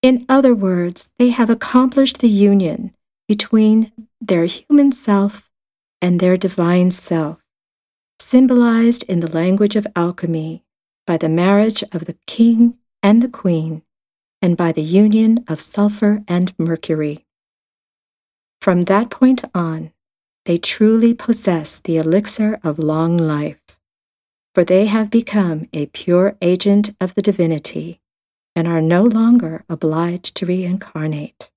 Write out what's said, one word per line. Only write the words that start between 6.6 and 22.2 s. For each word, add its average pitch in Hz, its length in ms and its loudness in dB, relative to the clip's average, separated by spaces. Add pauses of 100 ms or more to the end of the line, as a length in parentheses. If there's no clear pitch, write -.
self, 160 520 -6 (760)
symbolized 240 840 2
in 175 160 -2
the 165 100 -6
language 190 460 0
of 208 100 -2 (100)
alchemy 165 680 -6 (420)
by 170 100 -2
the 160 120 -2
marriage 202 540 2 (100)
of 165 120 -8
the - 120 -14 (100)
king 233 500 2 (260)
and 214 200 4
the 254 60 0
queen, 160 540 -4 (600)
and 180 140 2
by 170 160 0
the 156 100 -4
union 214 680 2
of 160 120 -6
sulfur 208 680 -2
and 180 300 -2
mercury. 160 680 -4 (1400)
From 175 220 0
that 196 260 0
point 254 340 2 (120)
on, 160 360 -6 (540)
they 170 140 -2
truly 226 560 2
possess 180 680 -4
the 165 160 -4
elixir 208 680 -2